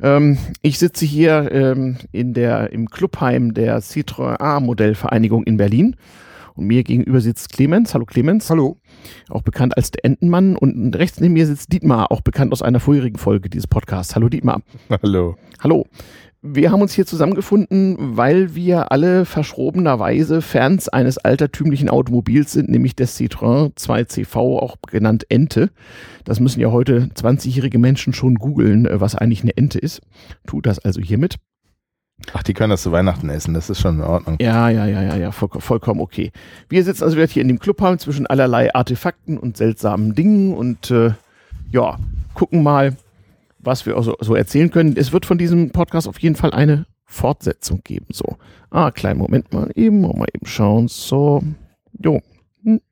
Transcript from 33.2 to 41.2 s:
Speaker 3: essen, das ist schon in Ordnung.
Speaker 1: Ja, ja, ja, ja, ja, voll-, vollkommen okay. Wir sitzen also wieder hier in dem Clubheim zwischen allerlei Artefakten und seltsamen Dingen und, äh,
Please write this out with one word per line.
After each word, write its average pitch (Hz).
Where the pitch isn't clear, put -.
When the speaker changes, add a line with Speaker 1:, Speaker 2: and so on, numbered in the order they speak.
Speaker 3:
essen, 76
das 82
ist 98
schon 85
in 76
Ordnung. 82
Speaker 1:
Ja, 117
ja, 110
ja, 101
ja, 95
ja, 95
voll-, -
vollkommen 113
okay. 92
Wir 185
sitzen 185
also 156
wieder 160
hier -
in 127
dem 123
Clubheim 190
zwischen 143
allerlei 123
Artefakten 127
und 117
seltsamen 107
Dingen 196
und, 120
äh, 117